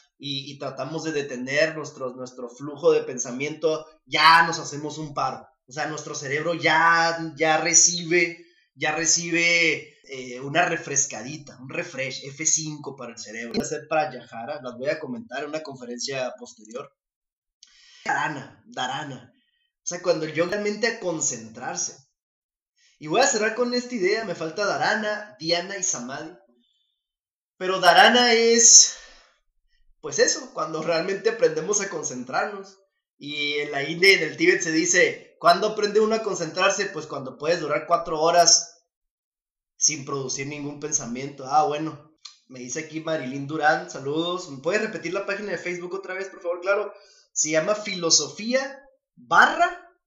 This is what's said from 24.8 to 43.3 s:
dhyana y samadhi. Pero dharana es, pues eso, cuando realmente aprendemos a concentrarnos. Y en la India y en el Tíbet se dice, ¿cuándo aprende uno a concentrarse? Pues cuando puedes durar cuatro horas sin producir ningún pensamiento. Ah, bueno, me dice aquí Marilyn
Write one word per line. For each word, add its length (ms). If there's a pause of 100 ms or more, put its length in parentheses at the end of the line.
dhyana 360
y 60
samadhi. 500 (1200)
Pero 240
dharana 520
es, 640 (1040)
pues 180
eso, 340
cuando 300
realmente 480
aprendemos 500
a 80
concentrarnos. 920 (380)
Y 380
en 160
la 180
India 220
y 40
en 100
el 120
Tíbet 260
se 100
dice, 640
¿cuándo 300
aprende 320
uno 160
a 60
concentrarse? 640
Pues 200
cuando 320
puedes 220
durar 260
cuatro 340
horas 480 (1080)
sin 280
producir 420
ningún 340
pensamiento. 680
Ah, 180
bueno, 520 (320)
me 120
dice 200
aquí 200
Marilyn 460